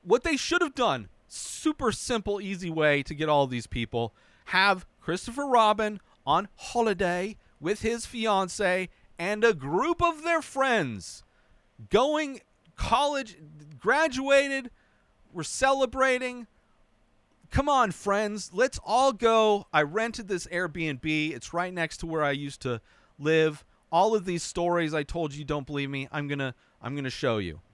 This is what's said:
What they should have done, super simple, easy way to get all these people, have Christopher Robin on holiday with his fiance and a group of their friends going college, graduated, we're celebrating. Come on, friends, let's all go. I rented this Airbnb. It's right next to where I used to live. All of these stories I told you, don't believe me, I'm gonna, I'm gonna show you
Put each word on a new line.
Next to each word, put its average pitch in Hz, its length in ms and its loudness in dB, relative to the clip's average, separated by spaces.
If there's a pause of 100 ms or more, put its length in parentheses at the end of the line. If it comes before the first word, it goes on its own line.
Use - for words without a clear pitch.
What 196 220 2
they 320 120 0
should 349 260 0
have 285 120 -2
done, 143 340 0 (200)
super - 640 -4
simple, 208 480 -4
easy 190 300 -6
way 151 340 2
to 156 100 -10
get 156 140 -2
all 143 180 4
these 123 200 -6
people, 117 460 -4 (340)
have 190 400 2 (140)
Christopher 233 460 -6
Robin 214 540 2 (260)
on 170 300 2
holiday 196 800 -2 (240)
with 185 220 -4
his 233 240 -2
fiance 190 840 0 (300)
and 208 260 0
a 226 100 6
group 185 480 0
of 330 200 0
their 330 200 2
friends 202 800 -2 (680)
going 277 500 2 (340)
college, 277 640 0 (420)
graduated, 269 920 2 (600)
we're 170 120 -8
celebrating. 254 1000 0 (1040)
Come 277 180 0
on, 254 240 4
friends, 202 600 -2
let's 214 320 0
all 254 280 4
go. 220 600 4
I 151 100 4
rented 214 440 -4
this 185 220 -4
Airbnb. 156 840 -2
It's - 220 -12
right 180 180 -2
next 170 260 -4
to 175 80 -8
where 160 180 -2
I 143 80 2
used 143 300 -8
to 120 180 -2 (380)
live. 156 460 2 (280)
All 202 220 4
of 202 100 0
these 175 180 -4
stories 170 520 -2
I 151 80 -2
told 151 320 -6
you, 147 100 -12
don't 143 220 -4
believe 143 240 -4
me, 135 200 -6
I'm 147 160 -6
gonna, 139 280 -4 (260)
I'm 131 160 -8
gonna 135 140 -4
show 120 280 0
you 85 220 -6 (140)